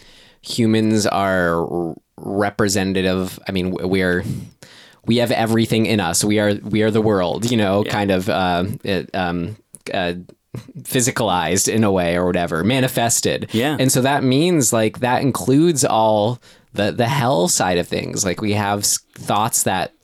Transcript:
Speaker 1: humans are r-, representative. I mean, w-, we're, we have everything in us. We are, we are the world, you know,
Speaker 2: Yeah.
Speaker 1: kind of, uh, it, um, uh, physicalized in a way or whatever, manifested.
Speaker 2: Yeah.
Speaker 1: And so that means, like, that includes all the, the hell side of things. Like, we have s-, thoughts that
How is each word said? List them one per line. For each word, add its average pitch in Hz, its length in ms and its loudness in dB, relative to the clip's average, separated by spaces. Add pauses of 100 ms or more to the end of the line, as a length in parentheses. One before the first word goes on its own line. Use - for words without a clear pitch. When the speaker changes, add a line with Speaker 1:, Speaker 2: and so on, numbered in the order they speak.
(420)
Speaker 1:
humans 110 640 2
are 90 600 2
r-, 85 280 -4 (240)
representative. 95 1200 -2 (100)
I 95 40 -4
mean, 92 200 -2
w-, 92 160 -4
we're, 92 360 0 (800)
we 117 100 2
have 117 160 2
everything 113 540 2
in 107 120 2
us. 85 240 0
We 104 160 2
are, 104 240 2
we 107 200 0
are 110 80 2
the 110 100 2
world, 101 500 0
you 123 60 2
know, 104 280 2
Speaker 2:
Yeah. - 80 -6
Speaker 1:
kind 101 180 0
of, 92 180 0
uh, 87 360 0 (200)
it, 90 300 -4
um, 87 420 -4 (360)
uh, 90 200 -2 (680)
physicalized 95 920 0
in 110 120 2
a 104 60 2
way 87 260 2
or 90 100 0
whatever, 87 380 0
manifested. 117 880 0
Speaker 2:
Yeah. 127 280 0
Speaker 1:
And 131 100 2
so 131 120 2
that 139 200 0
means, 143 500 2
like, 110 280 0
that 123 220 0
includes 143 600 2
all 110 540 2 (360)
the, 101 180 0
the 113 160 0
hell 147 400 2
side 92 300 0
of 85 100 -2
things. - 360 -4
Like, 87 180 -4
we 104 100 0
have 104 280 -2
s-, - 180 -2 (160)
thoughts 110 500 -2
that 95 400 -2